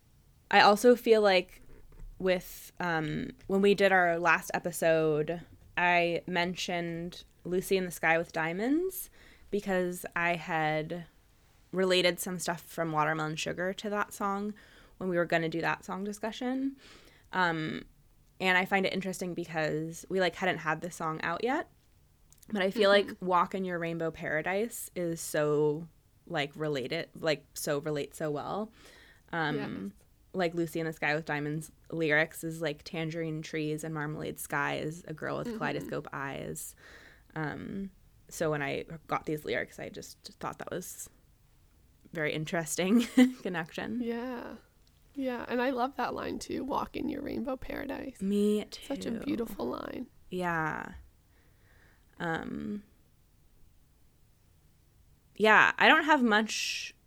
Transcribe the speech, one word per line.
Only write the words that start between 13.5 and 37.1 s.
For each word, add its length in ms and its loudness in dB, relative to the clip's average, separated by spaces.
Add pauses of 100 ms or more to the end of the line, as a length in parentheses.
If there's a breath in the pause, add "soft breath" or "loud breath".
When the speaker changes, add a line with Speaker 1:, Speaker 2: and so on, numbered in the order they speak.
Speaker 1:
to 160 -6
that 220 -2
song 420 -4 (420 loud breath)
when 120 -4
we 80 0
were 100 4
gonna 220 2
do 120 -2
that 240 -2
song 180 -8
discussion. 720 -4 (560 loud breath)
Um, 500 0 (580)
and 160 4
I 80 4
find 220 2
it 60 0
interesting 420 -4
because 760 -4
we, 120 0
like, 160 2
hadn't 220 0
had 220 -2
this 160 -10
song 260 -4
out 220 -2
yet, 240 -2 (840)
but 120 0
I 80 2
feel 200 4
Speaker 2:
Mm-hmm. 200 6
Speaker 1:
like 120 -12
"Walk 320 2
in 100 -4
Your 140 -4
Rainbow 320 -2
Paradise" 840 -2
is 240 -2
so, 680 0 (400)
like, 300 -4
related, 520 -4 (100)
like, 260 0 (100)
so 260 -2
relates 380 -4
so 120 -2
well. 420 -6 (600 loud breath)
Um, 240 -2
Speaker 2:
Yes. 140 -4 (640)
Speaker 1:
like, 220 -2
Lucy 260 -2
in 60 -2
the 60 -4
Sky 220 -2
with 120 -4
Diamonds 440 -4 (200)
lyrics 540 0
is, 180 -6
like, 220 -4
"Tangerine 580 -4
trees 420 -4
and 80 -6
marmalade 480 -6
skies, 640 -4
a 60 -10
girl 260 -6
with 100 -6
Speaker 2:
Mm-hmm. 100 -8
Speaker 1:
kaleidoscope 540 -6
eyes." 640 -10 (600 loud breath)